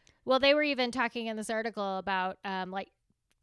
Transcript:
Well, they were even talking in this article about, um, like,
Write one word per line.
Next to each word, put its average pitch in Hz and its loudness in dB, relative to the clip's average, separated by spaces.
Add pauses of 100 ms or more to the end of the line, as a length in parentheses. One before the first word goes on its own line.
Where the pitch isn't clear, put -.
(260)
Well, 262 4
they 277 6
were 302 4
even 254 2
talking 233 -2
in 220 -4
this 214 -6
article 214 -4
about, 190 -2
um, 185 -4
like, 190 -8 (520)